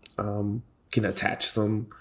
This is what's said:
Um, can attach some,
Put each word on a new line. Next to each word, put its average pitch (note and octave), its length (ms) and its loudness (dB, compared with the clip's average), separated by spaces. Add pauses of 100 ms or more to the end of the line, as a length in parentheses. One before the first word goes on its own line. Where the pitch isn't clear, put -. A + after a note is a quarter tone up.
(180)
Um, G#2 460 -2 (280)
can G#2+ 140 2
attach - 420 0
some, G#2+ 400 0 (140)